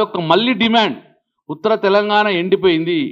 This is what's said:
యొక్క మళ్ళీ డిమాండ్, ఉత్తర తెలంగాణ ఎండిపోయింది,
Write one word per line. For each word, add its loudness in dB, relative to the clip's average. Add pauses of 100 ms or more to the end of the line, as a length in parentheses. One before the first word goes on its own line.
యొక్క -4 (120)
మళ్ళీ 2 (100)
డిమాండ్, 0 (500)
ఉత్తర -2 (140)
తెలంగాణ 2 (140)
ఎండిపోయింది, 0 (140)